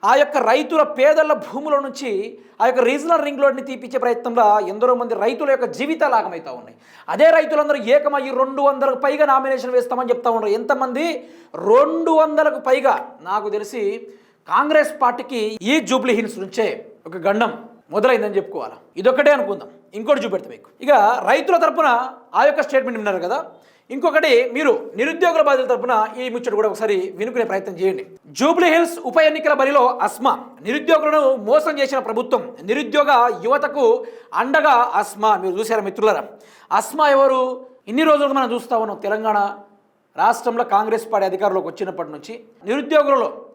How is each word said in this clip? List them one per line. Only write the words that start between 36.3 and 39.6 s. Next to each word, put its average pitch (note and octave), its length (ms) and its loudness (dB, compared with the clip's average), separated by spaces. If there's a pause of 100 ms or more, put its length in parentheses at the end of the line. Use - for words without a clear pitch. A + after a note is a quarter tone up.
అస్మా C4+ 280 0 (100)
ఎవరు? C4+ 240 4 (500)
ఇన్ని D4 200 2
రోజులుగా C#4+ 280 2
మనం B3 160 0
చూస్తా A#3 300 -4
ఉన్నాం, G#3 200 -8
తెలంగాణ G#3+ 340 0 (840)